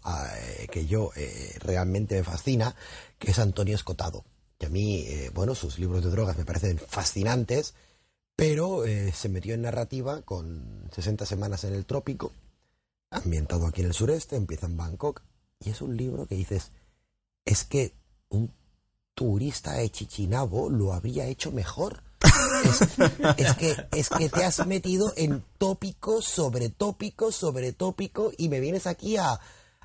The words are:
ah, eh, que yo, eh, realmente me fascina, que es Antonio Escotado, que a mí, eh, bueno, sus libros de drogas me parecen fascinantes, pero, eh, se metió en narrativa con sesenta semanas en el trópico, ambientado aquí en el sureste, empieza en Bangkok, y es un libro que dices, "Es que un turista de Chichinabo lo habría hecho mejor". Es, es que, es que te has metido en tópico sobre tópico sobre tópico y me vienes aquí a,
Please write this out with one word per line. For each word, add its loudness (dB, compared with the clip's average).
ah, -4
eh, -10
que -2
yo, 2
eh, -10
realmente 0
me 2
fascina, 0
que -2
es 4
Antonio 2
Escotado, -6
que -8
a -2
mí, 0
eh, -6
bueno, 0
sus -6
libros 0
de 2
drogas 0
me -2
parecen 0
fascinantes, 0
pero, 2
eh, 0
se -4
metió -4
en -2
narrativa -4
con -10
sesenta -2
semanas -2
en -2
el -4
trópico, -4
ambientado 0
aquí 0
en 2
el 2
sureste, 0
empieza -4
en -4
Bangkok, -6
y -8
es -6
un -4
libro -4
que -6
dices, -2
"Es 4
que 0
un 0
turista 0
de 0
Chichinabo -2
lo 2
habría -4
hecho -6
mejor". -4
Es, 8
es 4
que, 2
es 2
que 2
te 2
has 2
metido 0
en 0
tópico -2
sobre 0
tópico -2
sobre -2
tópico -2
y 0
me 0
vienes 0
aquí -2
a, 2